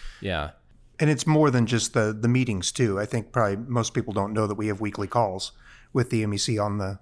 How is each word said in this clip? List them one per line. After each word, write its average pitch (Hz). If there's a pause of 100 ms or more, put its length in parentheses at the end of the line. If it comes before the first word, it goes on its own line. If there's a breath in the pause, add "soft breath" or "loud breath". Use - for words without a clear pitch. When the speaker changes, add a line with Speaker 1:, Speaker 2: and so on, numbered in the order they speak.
(200 loud breath)
Speaker 1:
Yeah. 80 (480)
Speaker 2:
And 151
it's 147
more 151
than 120
just 117
the, 107
the 107
meetings 120
too. 104
I 107
think 110
probably 101 (100)
most 120
people 113
don't 101
know 107
that 101
we 104
have 104
weekly 104
calls 98 (420 loud breath)
with 123
the 110
M 104
E 101
C 110
on 104
the, 98